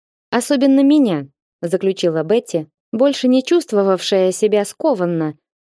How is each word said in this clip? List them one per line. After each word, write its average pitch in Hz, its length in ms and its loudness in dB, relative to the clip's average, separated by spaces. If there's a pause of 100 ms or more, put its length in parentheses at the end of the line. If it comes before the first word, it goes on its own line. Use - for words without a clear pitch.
(300)
"Особенно 269 540 2
меня", 240 420 2 (340)
заключила 175 640 -2
Бетти, 170 460 -2 (240)
больше 269 340 0
не 254 160 2
чувствовавшая 196 880 0
себя 208 340 0
скованно, 175 720 -4 (280)